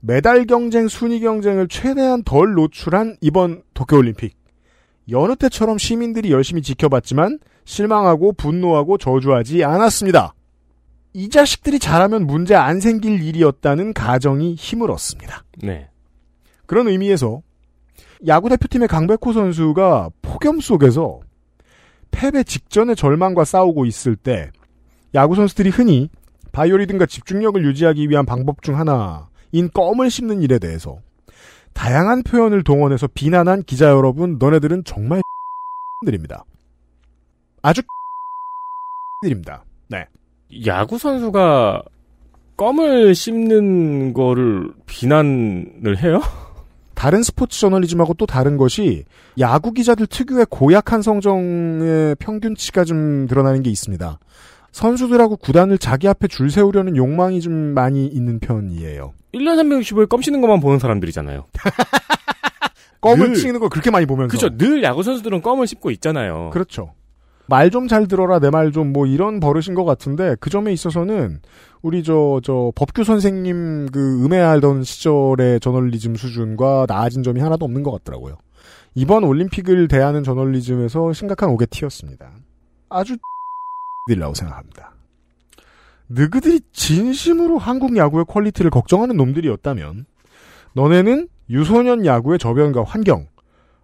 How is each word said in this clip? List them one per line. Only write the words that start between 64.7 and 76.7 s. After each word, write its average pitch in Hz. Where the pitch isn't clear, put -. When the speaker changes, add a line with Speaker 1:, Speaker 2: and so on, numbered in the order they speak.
Speaker 2:
야구 143
선수들은 214
껌을 247
씹고 -
있잖아요. 98
Speaker 1:
그렇죠. 117
"말 139
좀 247
잘 214
들어라, 185
내 143
말 156
좀", 147
뭐, 139
이런 185
버릇인 160
것 185
같은데, 151
그 -
점에 202
있어서는 170
우리 165
저, 151
저 123
법규 208
선생님 185
그 135
음해알던 147
시절의 131
저널리즘 120
수준과 120